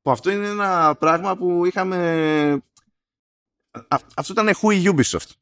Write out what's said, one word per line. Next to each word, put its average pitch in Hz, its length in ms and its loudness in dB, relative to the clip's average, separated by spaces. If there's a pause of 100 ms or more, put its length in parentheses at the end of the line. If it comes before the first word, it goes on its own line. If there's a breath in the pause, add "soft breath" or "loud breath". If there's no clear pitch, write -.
Που 139 100 -2
αυτό - 200 0
είναι 202 160 -4
ένα 190 480 0
πράγμα 170 420 0
που 180 280 0
είχαμε, 185 340 -2 (1700)
α, 131 280 -4 (160)
αυτό 147 180 -8
ήταν 214 220 2
χούι 208 320 2
Ubisoft 139 440 0 (120)